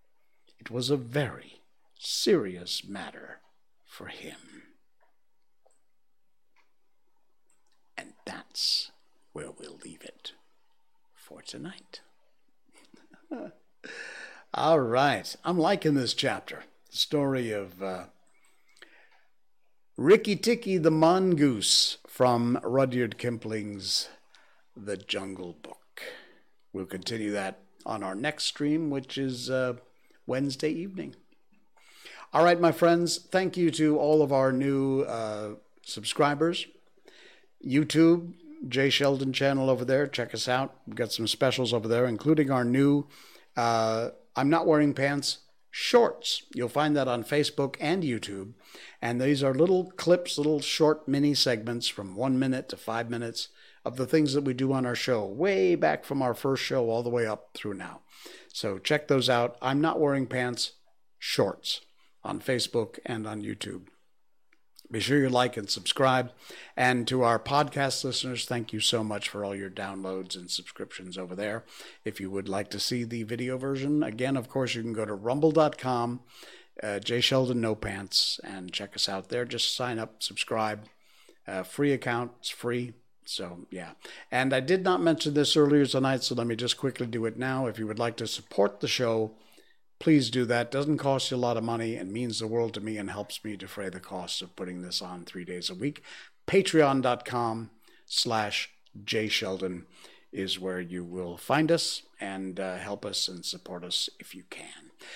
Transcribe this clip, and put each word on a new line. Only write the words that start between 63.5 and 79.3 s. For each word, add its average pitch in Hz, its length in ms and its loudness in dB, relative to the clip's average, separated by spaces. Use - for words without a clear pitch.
Be 113 80 -4
sure 127 220 4
you 131 80 4
like 123 280 2
and 101 140 -8
subscribe. 127 640 2
And 123 300 2
to 127 160 2
our 117 160 6
podcast 139 640 0
listeners, 127 420 -4
thank 120 280 -4
you 107 80 -4
so 110 240 0
much 104 240 -4
for 101 160 -6
all 98 100 -4
your 98 160 -8
downloads 95 640 -8
and 90 160 -14
subscriptions 92 680 -10
over 90 200 -10
there. 104 280 -6
If 101 160 -8
you 95 120 -6
would 98 160 -6
like 98 220 -4
to 101 100 -8
see 123 240 -2
the 117 180 -6
video 123 340 -6
version, 139 460 0
again, 127 340 -2
of 120 120 -4
course, 127 260 -2
you 117 80 -4
can 117 100 -4
go 107 120 -2
to 104 100 -4
rumble 135 380 2
dot 151 260 4
com, 123 420 -2
uh, 104 160 -4
Jay 120 220 -2
Sheldon 127 400 2
No 110 160 0
Pants, - 640 -2
and 92 300 -12
check - 240 -8
us - 120 0
out 98 200 -6
there. 123 160 -2